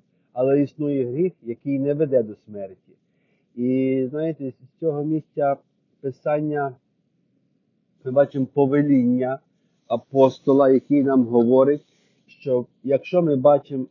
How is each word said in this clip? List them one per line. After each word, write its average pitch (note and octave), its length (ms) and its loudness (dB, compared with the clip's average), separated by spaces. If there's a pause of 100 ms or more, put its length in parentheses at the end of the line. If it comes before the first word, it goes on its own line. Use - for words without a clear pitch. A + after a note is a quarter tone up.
(340)
але C3+ 280 0
існує C#3 500 -4
гріх, E3 300 -4
який C3 380 -8
не C#3+ 140 -2
веде C3+ 300 0
до G#2+ 120 -10
смерті». G2 580 -18 (600)
І, C3 540 -2
знаєте, D3 420 -8
з - 280 -20
цього D3 240 -4
місця D3 540 -4 (440)
Писання D3 760 -6 (1300)
ми B2+ 60 -8
бачимо C3+ 420 2
повеління C3+ 880 0 (480)
апостола, C3+ 800 2
який C3+ 340 2
нам C3 220 2
говорить, B2+ 600 2 (400)
що B2 400 -4 (180)
якщо D3 380 -2
ми D3+ 140 0
бачимо C#3 560 0